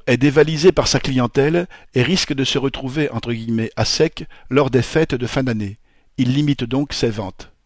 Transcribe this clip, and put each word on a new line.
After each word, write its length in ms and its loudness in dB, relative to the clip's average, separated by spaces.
est 100 2
dévalisé 540 4
par 160 2
sa 120 0
clientèle 680 0
et 80 2
risque 320 0
de 120 -2
se 120 -2
retrouver, 540 -4
entre 200 -6
guillemets, 440 -4
à 100 0
sec 400 -2
lors 220 2
des 100 4
fêtes 320 0
de 140 -4
fin 160 -2
d'année. 340 -4
Il 160 2
limite 300 0
donc 300 -4
ses 180 -2
ventes. 400 -10